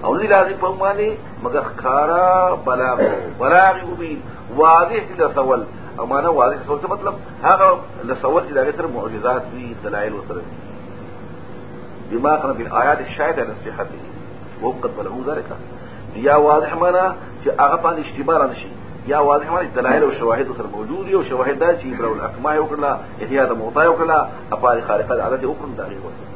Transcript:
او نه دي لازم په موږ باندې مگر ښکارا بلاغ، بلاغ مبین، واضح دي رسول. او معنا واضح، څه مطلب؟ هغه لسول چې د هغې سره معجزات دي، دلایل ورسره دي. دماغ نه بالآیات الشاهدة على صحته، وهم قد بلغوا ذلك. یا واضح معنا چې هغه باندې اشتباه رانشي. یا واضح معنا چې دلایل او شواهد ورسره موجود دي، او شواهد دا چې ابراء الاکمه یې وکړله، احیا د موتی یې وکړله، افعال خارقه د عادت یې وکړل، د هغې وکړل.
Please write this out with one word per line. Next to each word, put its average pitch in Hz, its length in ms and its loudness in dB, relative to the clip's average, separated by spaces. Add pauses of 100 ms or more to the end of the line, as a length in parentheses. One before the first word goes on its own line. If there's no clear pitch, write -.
او 123 120 2
نه 185 60 0
دي 214 60 -2
لازم 190 340 6
په 185 60 0
موږ 190 120 -2
باندې 202 300 0 (340)
مگر 131 260 0
ښکارا 175 840 4 (100)
بلاغ، 127 340 2 (400)
بلاغ 180 360 6 (160)
مبین، 160 280 -6 (360)
واضح 165 520 6
دي 175 160 0
رسول. 131 380 2 (380)
او 113 60 -4
معنا 143 240 0
واضح، 139 260 4 (120)
څه 147 220 -4
مطلب؟ 202 260 -4 (280)
هغه 190 360 6 (240)
لسول 131 440 0
چې 147 60 -10
د 139 40 2
هغې 139 200 0
سره 156 100 -4
معجزات 117 560 -2 (100)
دي، 120 300 -12
دلایل 104 300 -4
ورسره 90 320 -8
دي. - 100 -14 (1600)
دماغ 139 360 0
نه 135 60 -2
بالآیات 117 480 0
الشاهدة 147 400 -2
على 110 120 -4 (120)
صحته، 110 340 -8 (600)
وهم 127 200 -4
قد 120 160 -4
بلغوا 104 300 -8
ذلك. - 220 -6 (640)
یا 135 200 4
واضح 151 400 6
معنا 180 400 2 (280)
چې 139 60 2 (100)
هغه 151 240 6
باندې 160 160 2
اشتباه 143 380 0
رانشي. - 340 0 (360)
یا 143 120 2
واضح 147 320 4
معنا 175 120 0
چې 104 120 -6
دلایل 131 280 4
او 139 80 4
شواهد 117 380 0
ورسره 113 240 -8
موجود 123 320 -6
دي، 190 100 0
او 170 80 4
شواهد 135 360 0
دا 165 180 4
چې - 80 -10
ابراء 117 280 -4
الاکمه 123 420 -4
یې 156 40 2
وکړله، 151 320 0 (300)
احیا 127 240 2
د 120 60 0
موتی 113 280 -2
یې 165 120 6
وکړله، 160 280 2 (320)
افعال 120 360 2
خارقه 113 280 0
د 113 40 0
عادت 120 220 -2
یې 127 40 -4
وکړل، 147 320 -6
د - 40 -8
هغې 95 220 -10
وکړل. - 220 -14 (100)